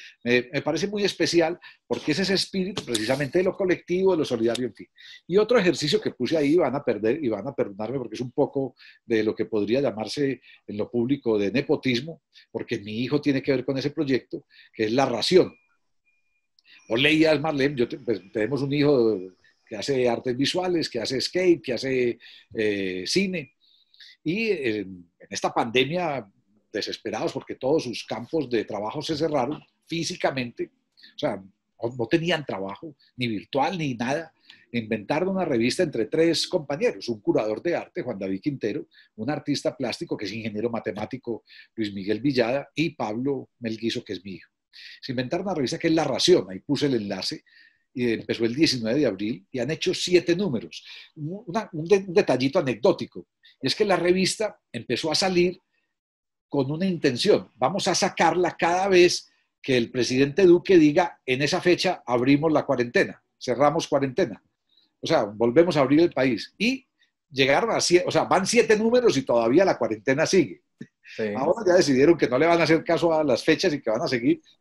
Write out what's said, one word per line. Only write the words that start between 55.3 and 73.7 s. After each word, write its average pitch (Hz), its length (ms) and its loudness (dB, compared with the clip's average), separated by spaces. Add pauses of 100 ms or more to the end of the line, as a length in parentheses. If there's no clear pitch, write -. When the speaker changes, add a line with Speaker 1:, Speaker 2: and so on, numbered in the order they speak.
Speaker 1:
con 139 220 0
una 160 140 -4
intención, 147 720 0
vamos 170 340 -2
a 175 40 0
sacarla 175 640 0
cada 180 320 0
vez 180 420 4 (320)
que 135 140 0
el 120 160 0
presidente 131 540 2
Duque 175 320 8
diga, 156 480 4
en 131 160 0
esa 151 180 0
fecha 175 460 2
abrimos 143 480 4
la 143 120 2
cuarentena, 123 560 0 (160)
cerramos 147 480 0
cuarentena, 135 560 -2 (600)
o - 40 -12
sea, 147 200 2
volvemos 120 500 4
a 151 60 4
abrir 139 180 4
el 170 140 4
país. 127 440 -2
Y 254 300 -2 (420)
llegaron 143 420 2
a 160 100 0
sie-, 175 240 4
o 131 60 -2
sea, 143 120 2
van 160 240 2
siete 220 300 4
números 226 400 2
y 269 60 0
todavía 120 420 4
la 165 120 2
cuarentena 131 480 0
sigue. 165 360 2 (180)
Speaker 2:
Sí. - 440 -12 (120)
Speaker 1:
Ahora 165 320 0
ya 175 60 4
decidieron 147 440 6
que 135 120 0
no 123 100 0
le 156 60 4
van 170 160 4
a - 20 4
hacer 156 180 4
caso 165 300 2
a 156 140 2
las 123 180 2
fechas 156 300 2